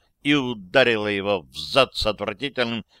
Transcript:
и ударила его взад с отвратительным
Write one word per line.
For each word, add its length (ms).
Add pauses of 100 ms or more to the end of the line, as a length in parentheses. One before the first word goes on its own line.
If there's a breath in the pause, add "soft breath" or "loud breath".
(240)
и 100
ударила 720
его 380
взад 520
с 120
отвратительным 760 (180 soft breath)